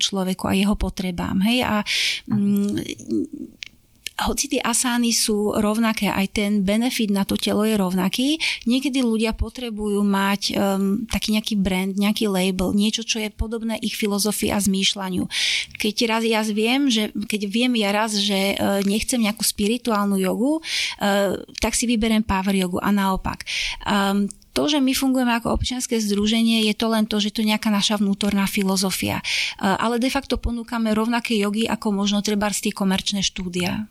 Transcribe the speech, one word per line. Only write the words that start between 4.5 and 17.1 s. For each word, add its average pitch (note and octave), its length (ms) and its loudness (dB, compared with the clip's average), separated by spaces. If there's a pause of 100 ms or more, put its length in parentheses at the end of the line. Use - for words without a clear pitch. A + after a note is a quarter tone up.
asány A#3+ 480 2
sú G#3 480 0
rovnaké, G#3+ 480 2
aj G3 320 0
ten G#3 140 0 (100)
benefit A3 480 2
na G3 160 2
to - 80 -2
telo G#3 320 0
je A3 80 2
rovnaký, F#3+ 640 2 (320)
niekedy C4+ 320 0
ľudia A3 320 0
potrebujú G#3+ 720 -2
mať, G3 360 2 (120)
ehm, G3 560 0
taký G#3+ 240 0
nejaký G#3+ 240 0
brand, F#3+ 400 0
nejaký G#3 320 2
label, F#3+ 480 0
niečo, G#3+ 240 2
čo - 160 -4
je G#3+ 160 -6
podobné A3+ 480 -6
ich A3 160 -6
filozofii G3+ 560 0
a G#3 80 2
zmýšľaniu. F#3+ 640 0 (560)
Keď G#3 140 0 (100)
raz A3+ 240 0
ja A3 160 2
viem, A#3 480 2
že, A3 160 2
keď G#3 400 -4